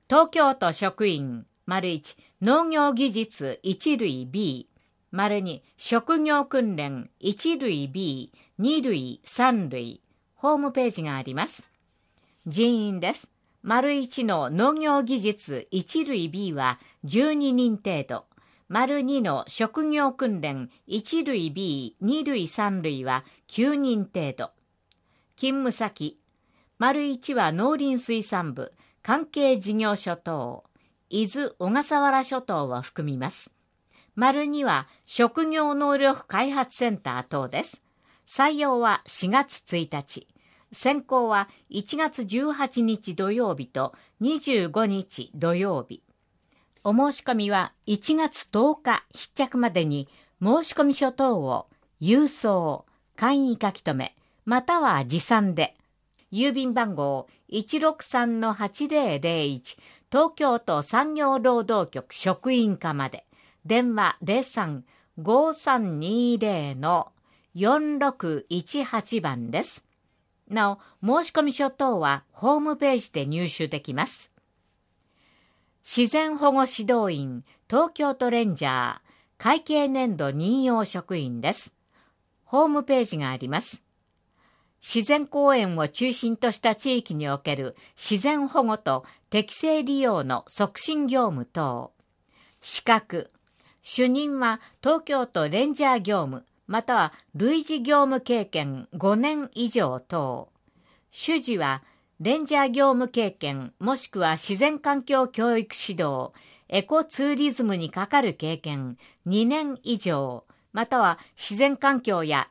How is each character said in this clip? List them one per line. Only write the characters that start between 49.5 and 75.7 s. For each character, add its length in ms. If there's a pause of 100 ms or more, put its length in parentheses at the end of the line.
ま 140
で 140
に 240 (340)
申 220
し 100
込 100
み 100
書 180
等 280
を 280 (320)
郵 280
送、 560 (320)
簡 160
易 280
書 120
き 100
留 140
め、 200 (280)
ま 180
た 180
は 260
持 140
参 340
で。 220 (560)
郵 200
便 200
番 220
号 340 (200)
一 300
六 240
三 380
の 140
八 340
零 320
零 260
一、 320 (320)
東 240
京 240
都 240
産 320
業 240
労 260
働 260
局 220
職 400
員 240
課 160
ま 160
で。 180 (380)
電 300
話 280
零 200
三 420 (340)
五 340
三 480
二 360
零 380
の 380 (420)
四 460
六 480
一 340
八 380
番 320
で 100
す。 220 (640)
な 240
お、 60 (220)
申 240
し 60
込 120
み 100
書 180
等 300
は 320
ホ 240
ー 40
ム 160
ペ 180
ー 40
ジ 140
で 140
入 220
手 200
で 120
き 140
ま 120
す。 240 (1500)